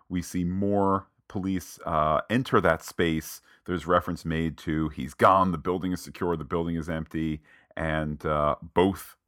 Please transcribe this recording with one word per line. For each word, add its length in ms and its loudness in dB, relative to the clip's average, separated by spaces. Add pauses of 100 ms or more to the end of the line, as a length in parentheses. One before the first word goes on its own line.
we 140 -4
see 240 -4
more 640 0 (180)
police, 580 -4
uh, 440 2
enter 320 2
that 240 4
space. 560 0 (240)
There's 220 -4
reference 360 2
made 360 -2
to, 280 -2
"He's 260 -8
gone, 380 6
the 60 -2
building 340 -2
is 100 -4
secure, 360 -4
the 80 -6
building 320 -2
is 100 -6
empty," 540 -4 (340)
and, 500 -4
uh, 300 2 (180)
both 440 2 (100)